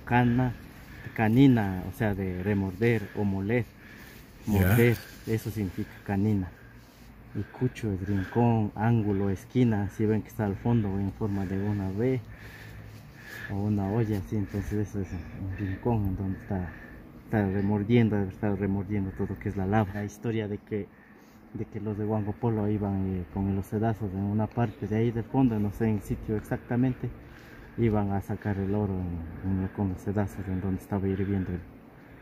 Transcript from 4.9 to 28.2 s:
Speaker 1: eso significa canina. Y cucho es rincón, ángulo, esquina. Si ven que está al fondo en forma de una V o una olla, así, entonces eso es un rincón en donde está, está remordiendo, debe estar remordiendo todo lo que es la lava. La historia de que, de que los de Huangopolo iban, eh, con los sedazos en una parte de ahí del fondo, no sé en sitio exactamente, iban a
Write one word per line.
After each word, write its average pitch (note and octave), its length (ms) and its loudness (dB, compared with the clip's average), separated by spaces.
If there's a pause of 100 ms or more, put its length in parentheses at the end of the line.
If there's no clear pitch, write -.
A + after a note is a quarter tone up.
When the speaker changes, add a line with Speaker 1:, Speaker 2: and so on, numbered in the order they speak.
Speaker 1:
eso A2 240 -2
significa G2+ 400 -4 (160)
canina. G2 460 2 (840)
Y G#2 60 -4
cucho A#2 500 -4
es F#2+ 160 -4
rincón, G#2+ 680 2
ángulo, G#2 540 2
esquina. G#2 680 2
Si A2 80 2
ven G#2+ 160 2
que - 80 -10
está A2+ 160 -4
al G2 100 0
fondo A#2 320 2 (120)
en G2 140 0
forma G2 320 -2
de F#2+ 120 -2
una G2+ 320 -2
V A#2+ 320 0 (1300)
o G2 40 -4
una G2+ 340 2
olla, G#2+ 300 2
así, F#2 160 -6
entonces G#2 520 -2
eso G2+ 140 -6
es F2+ 100 -4
un F#2 460 -8
rincón G#2 480 0
en F#2+ 100 -2
donde F#2+ 240 -4
está, F#2 300 -4 (560)
está G#2 220 2
remordiendo, G#2 680 4
debe F#2+ 160 0
estar G2+ 260 -2
remordiendo G2 540 -2
todo F#2+ 160 -4
lo G2 120 -6
que G#2 100 -4
es F#2+ 80 -4
la F#2+ 100 -2
lava. G#2 260 2
La G#2 120 -4
historia A2 420 -4
de G2+ 100 -4
que, G#2 300 -6 (680)
de A2 120 -6
que A2 140 -10
los G#2 200 -4
de G#2+ 60 0
Huangopolo G#2+ 600 0
iban, G2 480 0
eh, F2+ 160 -4
con G2 240 0
los G2 120 -2
sedazos G#2+ 440 0
en G2 120 -2
una G#2 240 2
parte A2 400 -2
de G#2+ 100 0
ahí A2+ 140 4
del A2 140 -2
fondo, B2 340 4
no G#2 120 0
sé A2+ 160 0
en G#2+ 140 2
sitio - 340 -4
exactamente, B2 760 0 (680)
iban G#2+ 340 4
a G2 100 0